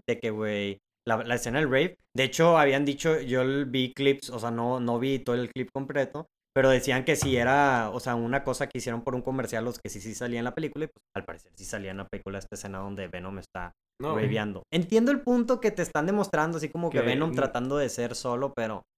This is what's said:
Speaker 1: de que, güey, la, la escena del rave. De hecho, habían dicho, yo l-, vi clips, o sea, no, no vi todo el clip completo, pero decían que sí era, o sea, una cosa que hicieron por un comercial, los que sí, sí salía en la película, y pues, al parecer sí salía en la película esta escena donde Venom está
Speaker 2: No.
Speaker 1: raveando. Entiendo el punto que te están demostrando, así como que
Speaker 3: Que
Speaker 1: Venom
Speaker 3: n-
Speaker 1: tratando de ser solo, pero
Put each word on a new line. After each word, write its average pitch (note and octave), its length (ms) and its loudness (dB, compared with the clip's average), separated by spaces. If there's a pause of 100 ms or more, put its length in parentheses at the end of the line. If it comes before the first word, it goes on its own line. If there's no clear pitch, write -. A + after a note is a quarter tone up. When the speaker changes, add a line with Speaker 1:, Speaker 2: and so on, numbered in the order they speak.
Speaker 1:
de A#2 120 0
que, A#2 100 -2
güey, G#2 480 -2 (280)
la, A2+ 180 0
la A#2+ 100 0
escena A#2+ 240 -2
del D#3 120 2
rave. D3 260 2 (200)
De C3 80 2
hecho, E3 340 6
habían C#3+ 260 4
dicho, D3+ 360 0
yo B2+ 220 0
l-, C#3 220 0
vi B2+ 280 0
clips, C#3 380 2
o B2 80 -6
sea, A#2 140 -4
no, A#2+ 280 0
no A#2 200 2
vi C3+ 180 0
todo B2 160 -2
el B2 160 -2
clip B2+ 240 -6
completo, C#3 520 -2 (280)
pero C3 160 8
decían B2+ 340 4
que D3+ 120 4
sí C3 200 2
era, B2+ 560 4
o A#2+ 60 -4
sea, B2 160 -4
una A#2+ 300 -2
cosa C3 240 -2
que B2+ 100 -8
hicieron A#2 240 -4
por B2+ 140 -4
un B2 60 -4
comercial, A#2+ 420 -4
los A#2+ 160 -6
que G2+ 100 -12
sí, G2+ 100 -12
sí G#2 140 -10
salía A#2+ 240 -4
en A#2 60 -4
la B2 100 -4
película, D#3 300 -6
y D3 40 -6
pues, - 140 -20 (140)
al G2 80 -8
parecer E2+ 320 -16
sí G2 80 -18
salía G2 260 -8
en F#2+ 80 -8
la G2 100 -8
película G2 300 -8
esta - 160 -14
escena G2 240 -10
donde G2 300 -8
Venom F#2 320 -10
está F2 320 -12 (280)
Speaker 2:
No. D3 160 -4
Speaker 1:
raveando. G#2+ 460 -2 (100)
Entiendo G#3+ 380 4
el C#4 120 2
punto B3 380 2
que G#3+ 120 2
te F3+ 100 -2
están D#3 240 -2
demostrando, E3+ 520 0
así D3 100 -4
como E3+ 200 -4
que C3+ 120 0
Speaker 3:
Que A#2 60 4
Speaker 1:
Venom C#3+ 240 2
Speaker 3:
n- B2+ 60 -4
Speaker 1:
tratando C3 420 0
de C3+ 100 2
ser A#2+ 260 -4
solo, B2+ 400 -2
pero A2 300 -4 (140)